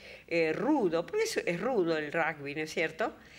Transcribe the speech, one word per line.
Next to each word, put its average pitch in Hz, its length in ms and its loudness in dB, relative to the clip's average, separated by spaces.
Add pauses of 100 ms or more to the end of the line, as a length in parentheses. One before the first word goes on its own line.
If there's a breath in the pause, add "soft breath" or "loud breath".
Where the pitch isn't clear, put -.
(280 loud breath)
eh, 160 260 2
rudo, 190 520 2
porque 427 180 0
es, - 140 -2
es 170 240 -2
rudo 185 360 2
el 151 140 -4
rugby, 151 440 -2
¿no 156 60 -2
es 156 120 -6
cierto? 180 420 0 (240 loud breath)